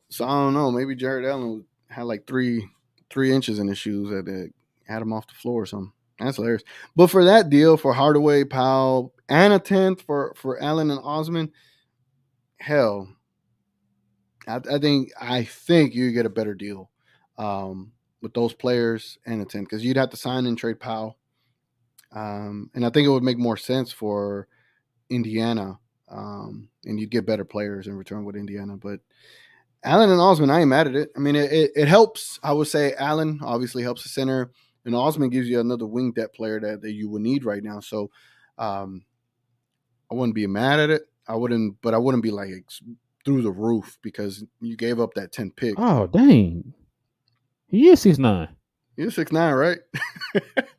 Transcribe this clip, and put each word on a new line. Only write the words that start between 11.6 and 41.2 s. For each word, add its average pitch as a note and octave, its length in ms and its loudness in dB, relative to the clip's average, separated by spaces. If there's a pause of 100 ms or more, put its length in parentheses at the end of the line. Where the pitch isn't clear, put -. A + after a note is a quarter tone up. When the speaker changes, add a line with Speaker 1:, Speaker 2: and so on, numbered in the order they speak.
Speaker 1:
hell, A2 520 -2 (1400)
I, A#2 140 -8 (100)
I C#3+ 80 -2
think, C#3+ 300 0 (100)
I A#2+ 240 -4
think D3 520 2
you B2 160 0
get A#2 140 0
a A2 40 -4
better G#2+ 240 -4
deal, G2 380 -14 (460)
um, G2 540 -10 (300)
with A2 120 -14
those A#2 200 -2
players A#2 720 -2
and A2+ 160 -6
a G2+ 40 -8
tenth, G2+ 220 -12
'cause G#2+ 160 -8
you'd B2+ 140 0
have B2+ 140 0
to A2+ 60 -18
sign B2+ 280 -4
and A#2+ 120 -2
trade A2+ 220 -6
Powell. A2+ 380 -10 (960)
Um, G#2 600 -10
and A#2+ 120 -4
I A#2 40 0
think D3 160 4
it C#3+ 40 4
would C3 140 2
make B2+ 140 0
more A#2 200 -2
sense B2+ 340 -4
for G2+ 560 -6 (640)
Indiana, A2 680 -4 (300)
um, G#2 640 -16 (160)
and G#2+ 140 -6
you'd G#2+ 120 -8
get A2+ 140 0
better G#2 180 -2
players G2+ 440 -8
in G2+ 80 -12
return G2 300 -12
with G2+ 100 -14
Indiana. G2+ 420 -12
But G2+ 220 -12 (840)
Allen G3+ 280 6
and F3 100 6
Osman, E3 300 6
I D#3+ 100 4
ain't D3 80 6
mad D3 180 4
at B2+ 80 -4
it. D3 200 -2
I - 40 -8
mean, C#3+ 160 2
it, C#3+ 160 0
it, D3+ 240 4
it D3 120 2
helps. G#3+ 560 4
I D3 100 0
would D3+ 140 0
say D3 260 0
Allen D3+ 500 -4
obviously A#2+ 400 -4
helps B2 200 -8
the - 60 -16
center, C3 420 -4 (340)
and A#2+ 100 -2
Osman C#3+ 340 0
gives B2 200 -4
you A#2+ 100 0
another A#2 260 -2
wing A#2+ 280 -4
depth A2+ 220 -8
player A2 260 -6
that, G#2 200 -8
that G#2+ 120 -12
you G#2+ 160 -10
would G#2 120 -8
need C3 220 -2
right G#2 200 -6
now. G#2 180 -14
So, G#2 280 -8 (480)
um, G2 460 -10 (1080)
I - 60 -10
wouldn't A#2+ 200 -2
be G#2+ 120 -2
mad B2 320 2
at D3+ 100 2
it. D#3 120 2 (260)